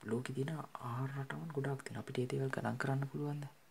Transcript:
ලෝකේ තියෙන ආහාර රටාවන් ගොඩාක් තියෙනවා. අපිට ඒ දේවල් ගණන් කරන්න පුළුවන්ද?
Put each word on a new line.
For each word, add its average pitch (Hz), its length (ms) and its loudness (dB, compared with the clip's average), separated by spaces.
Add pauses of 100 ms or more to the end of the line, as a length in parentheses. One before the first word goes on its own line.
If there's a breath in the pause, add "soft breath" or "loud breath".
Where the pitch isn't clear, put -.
ලෝකේ 123 320 0
තියෙන 139 180 2
ආහාර 131 580 -2
රටාවන් 147 420 -4
ගොඩාක් 139 280 2
තියෙනවා. 110 220 -6
අපිට 131 160 -2
ඒ 123 80 4
දේවල් 135 220 2
ගණන් 117 280 0
කරන්න 135 300 2
පුළුවන්ද? 147 380 -2 (260)